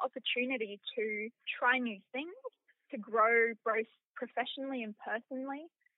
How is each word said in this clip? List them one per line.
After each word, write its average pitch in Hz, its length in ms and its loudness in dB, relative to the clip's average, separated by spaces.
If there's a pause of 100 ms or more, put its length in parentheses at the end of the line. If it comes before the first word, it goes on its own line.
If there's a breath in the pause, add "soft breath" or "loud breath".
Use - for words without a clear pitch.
opportunity 247 720 -2 (160)
to 214 360 -2 (280)
try 254 200 6
new 226 200 -2 (140)
things, 330 240 -6 (540)
to 262 80 -8
grow 226 680 4
both 220 240 2 (260)
professionally 254 680 -4
and 214 180 -6
personally. 262 640 -6 (340)